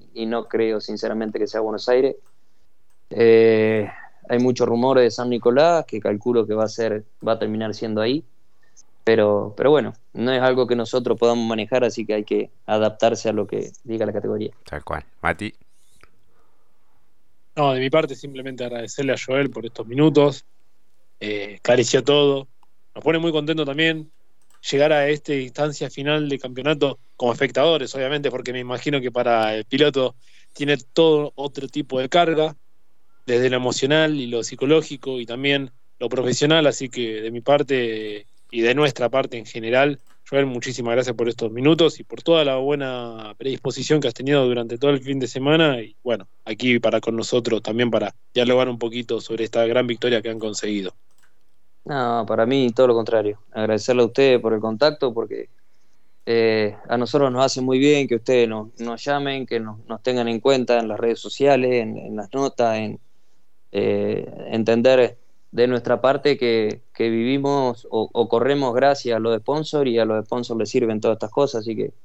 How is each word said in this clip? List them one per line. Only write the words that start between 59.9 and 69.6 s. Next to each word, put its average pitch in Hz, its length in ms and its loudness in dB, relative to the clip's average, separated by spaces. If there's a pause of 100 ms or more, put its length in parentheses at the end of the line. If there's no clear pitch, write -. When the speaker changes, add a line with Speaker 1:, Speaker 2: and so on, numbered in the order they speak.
Speaker 1:
tengan 123 240 0
en 113 140 -2
cuenta 123 400 2
en 110 80 -4
las 107 100 -6
redes 113 220 0
sociales, 127 640 2
en, 110 140 -6
en 107 200 -10
las 101 180 -10
notas, 120 420 0
en, 107 240 -6 (720)
eh, 101 560 -2 (200)
entender 117 680 4 (360)
de 120 140 2
nuestra 120 340 0
parte 139 360 2
que, 113 460 0 (120)
que 117 140 0
vivimos 131 840 0
o, 110 220 -2
o 117 160 0
corremos 127 460 2
gracias 127 420 2
a - 20 0
los 113 220 0
sponsors 147 500 -2